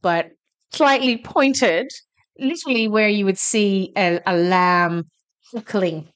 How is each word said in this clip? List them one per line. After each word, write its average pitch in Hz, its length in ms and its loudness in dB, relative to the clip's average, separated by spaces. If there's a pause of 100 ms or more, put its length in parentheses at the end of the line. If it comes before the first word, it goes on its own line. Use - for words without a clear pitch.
but 170 240 0 (460)
slightly 262 440 2
pointed, 254 680 0 (520)
literally 269 480 -2
where 214 220 2
you 208 160 0
would 190 140 0
see 196 580 0
a, 175 300 0
a 180 100 0
lamb 175 680 2 (500)
huckling 180 600 -4